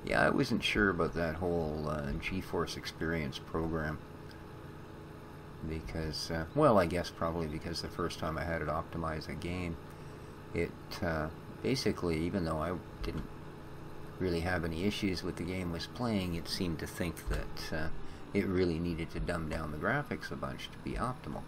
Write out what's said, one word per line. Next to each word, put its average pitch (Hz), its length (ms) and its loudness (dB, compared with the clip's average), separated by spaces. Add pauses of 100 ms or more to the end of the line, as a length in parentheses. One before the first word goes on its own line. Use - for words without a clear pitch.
Yeah, - 180 4
I 76 80 8
wasn't - 340 2
sure 104 260 6
about 85 260 2
that 82 180 2
whole, 80 560 0
uh, 73 300 0
GeForce 90 580 -2
Experience 80 600 -2
program. 80 580 0 (1700)
Because, 80 640 -2
uh, 80 240 2
well, 139 240 10
I 90 80 10
guess 87 240 2
probably 82 380 0
because 80 340 -4
the - 60 -4
first - 320 -2
time 80 180 0
I 71 60 -2
had 82 180 0
it 76 60 0
optimize 80 600 -2
a - 60 -6
game, 87 440 -2 (760)
it, 85 180 2 (300)
uh, 80 280 2 (340)
basically, 98 560 2
even 87 260 2
though 80 140 2
I 85 180 2 (240)
didn't - 240 -2 (920)
really 87 220 4
have 87 220 2
any 82 200 0
issues 98 400 2
with 87 140 -2
the 90 60 -2
game 90 280 0
was 82 160 -4
playing, 101 480 0
it 85 120 -2
seemed 85 320 0
to - 60 -2
think - 440 -4
that, - 440 -2
uh, 80 160 2 (420)
it 101 140 4
really 90 320 4
needed 82 320 0
to 87 100 -4
dumb 80 300 0
down 78 220 -2
the 76 80 -4
graphics 104 500 0
a - 60 -4
bunch 69 340 -6
to - 140 -12
be - 80 -4
optimal. 82 560 -4